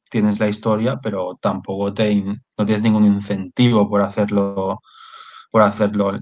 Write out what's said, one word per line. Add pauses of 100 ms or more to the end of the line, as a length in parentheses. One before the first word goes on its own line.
tienes
la
historia,
pero
tampoco
te
in-, (160)
no
tienes
ningún
incentivo
por
hacerlo, (720)
por
hacerlo
on-,